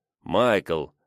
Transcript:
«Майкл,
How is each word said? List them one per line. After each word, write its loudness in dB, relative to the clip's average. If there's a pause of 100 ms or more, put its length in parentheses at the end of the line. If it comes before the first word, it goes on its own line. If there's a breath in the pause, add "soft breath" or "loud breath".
(220)
«Майкл, 0 (180)